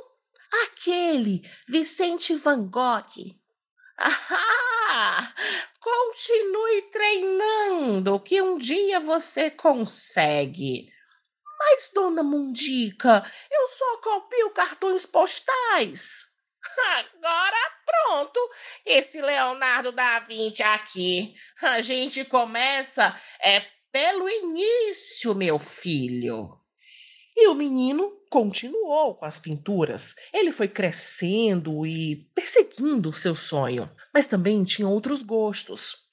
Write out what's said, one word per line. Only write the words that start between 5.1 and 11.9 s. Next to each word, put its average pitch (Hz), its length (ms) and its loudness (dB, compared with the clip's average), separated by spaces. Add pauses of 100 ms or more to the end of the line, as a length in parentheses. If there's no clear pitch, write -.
continue 453 1120 0
treinando, 381 1300 0
que 381 200 0
um 370 200 0
dia 359 400 0
você 311 500 -2
consegue." 151 1400 0 (720)
"Mas, 587 360 4